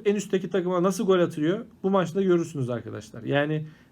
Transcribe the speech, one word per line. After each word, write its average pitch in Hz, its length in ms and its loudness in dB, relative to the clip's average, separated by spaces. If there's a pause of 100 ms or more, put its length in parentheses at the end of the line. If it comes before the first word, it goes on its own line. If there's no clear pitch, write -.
en 202 100 2
üstteki 190 360 -4
takıma 180 320 0
nasıl 196 240 0
gol 185 120 6
atıyor? 170 460 0 (180)
Bu 190 80 0
maçta 190 320 2
görürsünüz 165 480 0
arkadaşlar. 110 520 -10
Yani 151 440 0 (260)